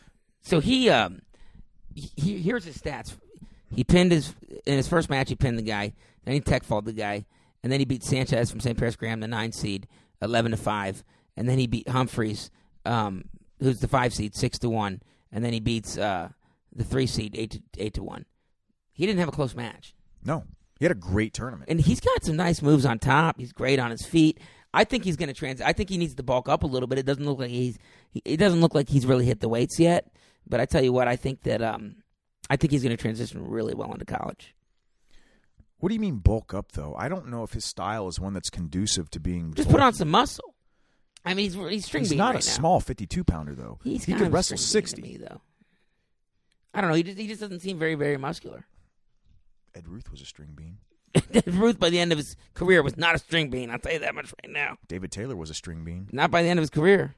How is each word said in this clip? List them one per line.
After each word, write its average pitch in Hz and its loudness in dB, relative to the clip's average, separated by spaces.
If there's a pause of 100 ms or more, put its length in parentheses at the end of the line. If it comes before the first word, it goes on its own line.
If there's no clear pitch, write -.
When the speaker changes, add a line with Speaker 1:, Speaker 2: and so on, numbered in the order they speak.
(420)
Speaker 1:
So 170 2
he, 247 4
um, 101 4 (720)
he, - -14
he, 190 0
here's 196 -2
his 156 -14
stats. 131 -10 (580)
He 127 2
pinned 180 8
his, 156 2 (320)
in 143 2
his 131 2
first 165 2
match, 135 0
he 127 -4
pinned 120 0
the 113 -4
guy. 104 -4 (320)
Then 131 -2
he 147 2
tech 131 2
faulted 107 -4
the 110 -8
guy. 104 -4 (380)
And 123 0
then 139 2
he 135 2
beat 123 -4
Sanchez 127 0
from 113 -10
Saint 117 -2
Paris 117 0
Graham, 113 -6
the 110 -8
nine 113 -4
seed, 98 -6 (340)
eleven 113 2
to 110 0
five. 101 -4 (340)
And 117 -2
then 127 2
he 131 2
beat 113 -4
Humphreys, 120 -2 (340)
um, 104 -2 (340)
who's 131 2
the 127 0
five 123 2
seed, 107 -4
six - -4
to 120 -2
one. 104 -2 (300)
And 113 -4
then 117 -2
he 113 -2
beats, 113 -2
uh, 95 -2 (440)
the 117 -4
three 127 0
seed, 107 -6
eight 110 -6
to, - -12 (160)
eight 104 -6
to 98 -6
one. - -12 (640)
He 165 -4
didn't 202 2
have 165 0
a - -6
close 135 -2
match. - -12 (280)
Speaker 2:
No. 156 -4 (340)
He - -4
had 175 4
a 139 -2
great 98 -2
tournament. 117 -8
Speaker 1:
And 165 2
he's - 4
got 494 2
some 156 0
nice 170 0
moves 143 6
on 117 2
top. 143 4
He's 120 -12
great 131 2
on 120 -2
his 113 -10
feet. 160 4 (340)
I 202 6
think 214 -2
he's 175 -2
gonna 143 -4
trans-, 131 -8
I 147 2
think 196 -4
he 190 -2
needs 160 -2
to 139 -8
bulk 127 0
up 165 0
a 165 0
little 127 -2
bit. 131 -2
It 135 -2
doesn't 139 -2
look 139 -2
like 123 -6
he's, 123 -2 (340)
he, - -8
it 151 -2
doesn't 175 6
look 165 6
like 151 0
he's 135 4
really 127 4
hit 120 0
the 120 0
weights 120 0
yet. 170 4 (340)
But 123 0
I 127 0
tell 151 2
you 127 4
what, 123 2
I 123 0
think - -6
that, 113 0
um, 107 -6 (540)
I 139 2
think 151 2
he's 139 2
gonna 117 0
transition 117 -6
really 113 -4
well 110 -8
into - -10
college. - -8 (1300)
Speaker 2:
What 180 0
do 226 -2
you 214 -2
mean 175 -2
bulk 101 2
up, 101 -8
though? 73 -8
I 104 -6
don't 175 -10
know 117 -8
if 104 -12
his 110 -8
style 101 -6
is 87 -8
one 98 -6
that's 90 -8
conducive 87 -2
to 85 -10
being 82 -4
Speaker 1:
Just 294 2
put - 10
on 269 8
Speaker 2:
bulky. 220 2
Speaker 1:
some 160 0
muscle. 247 0 (680)
I 180 -2
mean, 196 -2
he's, - -8 (160)
he's 202 -4
string 285 -2
Speaker 2:
He's 196 0
Speaker 1:
bean 143 0
Speaker 2:
not 233 4
Speaker 1:
right - -4
Speaker 2:
a - 0
Speaker 1:
now. - 0
Speaker 2:
small 160 4
fifty-two 131 -4
pounder, 78 -2
though. 60 -14
Speaker 1:
He's - -4
Speaker 2:
He 185 -2
Speaker 1:
kind - 0
Speaker 2:
could 185 4
Speaker 1:
of 156 0
a - 6
Speaker 2:
wrestle 180 0
Speaker 1:
string - 2
bean - 2
to - -14
Speaker 2:
sixty. - -12
Speaker 1:
me, - -14
though. - -18 (1300)
I 208 -2
don't 180 2
know. 156 4
He 170 4
just, 190 -12
he 214 -8
just 214 -10
doesn't 190 -10
seem 185 -6
very, 160 0
very 143 0
muscular. - -10 (1080)
Speaker 2:
Ed 85 -20
Ruth 101 -16
was 69 -16
a 69 -20
string 76 -20
bean. 82 -16 (200)
Speaker 1:
<laughs> - 0
Ed 185 4
Ruth, 214 4
by 175 4
the 175 4
end 175 4
of 156 4
his - -6 (180)
career, 175 6
was 135 -4
not 165 4
a 143 0
string 160 0
bean. 123 -4
I'll 120 -6
tell 143 -4
you 160 -2
that 151 -6
much 147 -12 (100)
right - -18
now. 143 -6 (100)
Speaker 2:
David 92 -8
Taylor 113 -8
was 80 -10
a 76 -10
string 82 -12
bean. 90 -10
Speaker 1:
Not 147 2
by 170 6
the 170 4
end 175 4
of - 4
his 147 -2
career. 151 4